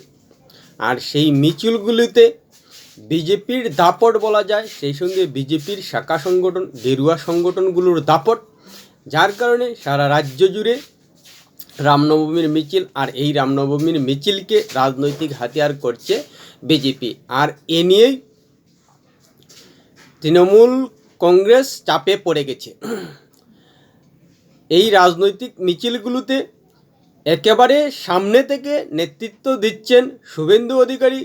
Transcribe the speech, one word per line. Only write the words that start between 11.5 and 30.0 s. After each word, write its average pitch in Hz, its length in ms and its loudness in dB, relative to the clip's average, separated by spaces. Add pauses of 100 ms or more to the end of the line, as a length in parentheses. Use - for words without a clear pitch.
রামনবমীর 156 640 2
মিছিল। 156 360 -2 (100)
আর 139 140 -4 (140)
এই 147 100 -2
রামনবমীর 139 680 0
মিছিলকে 180 640 -2 (120)
রাজনৈতিক 139 580 -2
হাতিয়ার 143 420 -4
করছে 139 400 -6 (480)
বিজেপি। 135 480 -2 (180)
আর 139 200 0 (200)
এ 165 140 0
নিয়েই 214 320 4 (2000)
তৃণমূল 185 520 6 (460)
কংগ্রেস 196 500 4 (180)
চাপে - 280 0 (100)
পড়ে 151 200 -2
গেছে। 123 260 -12 (2000)
এই 180 220 4
রাজনৈতিক 196 680 2
মিছিলগুলোতে 240 760 -4 (880)
একেবারে 240 680 2
সামনে 202 520 0
থেকে 277 300 -6 (200)
নেতৃত্ব 170 540 -8 (100)
দিচ্ছেন 247 480 2 (200)